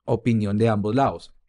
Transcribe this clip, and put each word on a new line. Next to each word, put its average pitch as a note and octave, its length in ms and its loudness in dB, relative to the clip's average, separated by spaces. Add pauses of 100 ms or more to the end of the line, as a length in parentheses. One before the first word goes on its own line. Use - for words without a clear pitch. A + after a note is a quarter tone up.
opinión G#2+ 540 0
de A2+ 100 2
ambos G#2+ 260 0
lados, A#2+ 400 -2 (160)